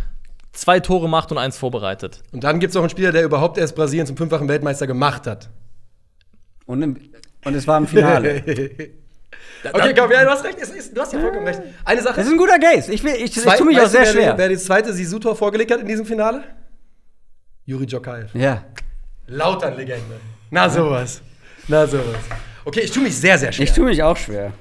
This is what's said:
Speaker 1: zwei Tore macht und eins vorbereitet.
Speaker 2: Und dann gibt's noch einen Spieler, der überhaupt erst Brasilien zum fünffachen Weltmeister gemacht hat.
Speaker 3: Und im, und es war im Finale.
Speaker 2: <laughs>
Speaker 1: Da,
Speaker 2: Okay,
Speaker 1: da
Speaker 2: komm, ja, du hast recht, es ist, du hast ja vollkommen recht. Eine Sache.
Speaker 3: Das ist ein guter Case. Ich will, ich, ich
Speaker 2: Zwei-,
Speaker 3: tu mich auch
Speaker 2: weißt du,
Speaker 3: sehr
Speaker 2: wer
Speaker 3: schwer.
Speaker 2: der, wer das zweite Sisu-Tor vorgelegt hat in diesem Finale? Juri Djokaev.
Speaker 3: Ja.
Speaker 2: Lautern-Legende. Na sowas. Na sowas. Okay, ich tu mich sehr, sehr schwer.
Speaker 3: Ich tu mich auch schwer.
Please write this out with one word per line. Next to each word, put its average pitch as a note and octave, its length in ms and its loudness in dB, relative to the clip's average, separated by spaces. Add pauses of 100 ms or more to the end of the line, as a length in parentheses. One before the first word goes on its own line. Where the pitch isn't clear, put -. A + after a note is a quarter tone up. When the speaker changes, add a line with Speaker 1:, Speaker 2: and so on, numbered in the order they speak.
(520)
Speaker 1:
zwei F3+ 280 2
Tore F3+ 280 0
macht D#3+ 220 0
und D3+ 80 -4
eins C3 200 -4
vorbereitet. G#2 640 -6 (100)
Speaker 2:
Und A#2+ 100 -10
dann D3+ 160 0
gibt's F3 160 0
noch F#3 80 2
einen E3+ 80 0
Spieler, F#3 220 0
der E3 120 4
überhaupt D#3 320 0
erst E3 200 -2
Brasilien D#3 300 0
zum C3+ 100 -8
fünffachen D3+ 320 -2
Weltmeister C#3+ 400 -2
gemacht B2+ 400 -2
hat. G#2 200 -12 (1160)
Speaker 3:
Und B2+ 160 -4
im, C#3+ 140 -4 (480)
und C#3 100 -2
es C3 140 -4
war D#3 100 4
im D#3 80 2
Finale. C#3+ 600 2
Speaker 2:
<laughs> D3 60 -4 (1080)
Speaker 1:
Da, - 60 -10
Speaker 2:
Okay, C4 240 2
Speaker 1:
da B3 80 6
Speaker 2:
komm, A#3 100 4
ja, C4 120 8
du C4+ 60 4
hast C#4 140 0
recht, F#4 160 -10
es C4 80 -12
ist, - 260 -16
du A#3 60 -4
hast D4 140 -6
ja C#4 40 -4
vollkommen G4+ 280 -4
recht. G4 120 -4 (280)
Eine - 160 0
Sache. A#3+ 140 -2
Speaker 3:
Das G3+ 100 0
ist D4 60 2
ein E4 60 6
guter F4+ 200 6
Case. C#4 340 4
Ich G#3+ 100 -2
will, C#4+ 120 0
ich, A3+ 100 -4
ich - 80 -6
Speaker 2:
Zwei-, A3 240 4
Speaker 3:
tu C#4+ 80 4
mich D4+ 140 6
auch A#3 60 8
Speaker 2:
weißt G3+ 100 4
du, - 40 6
Speaker 3:
sehr B3 80 8
Speaker 2:
wer G#3+ 60 4
Speaker 3:
schwer. G#3 220 4
Speaker 2:
der, - 40 -2
wer F#3 160 2
das F3+ 120 -4
zweite G#3+ 260 2
Sisu-Tor G3+ 420 -4
vorgelegt A3 380 0
hat A#3+ 80 2
in G3+ 60 -8
diesem G#3+ 180 -4
Finale? A3+ 400 -2 (1200)
Juri C3 220 -6
Djokaev. A#2+ 420 -10 (100)
Speaker 3:
Ja. B2 240 0 (640)
Speaker 2:
Lautern-Legende. B2+ 960 -6 (300)
Na F3+ 180 4
sowas. C#3 540 0 (440)
Na D3+ 200 4
sowas. C3 180 -2 (640)
Okay, A3 140 -4
ich F#3+ 100 -2
tu B3+ 100 -2
mich G#3 160 0
sehr, E3 220 4
sehr C3 140 -2
schwer. C3+ 120 0
Speaker 3:
Ich - 80 6
tu E4 120 6
mich F3+ 180 2
auch E3 160 2
schwer. G2+ 420 -8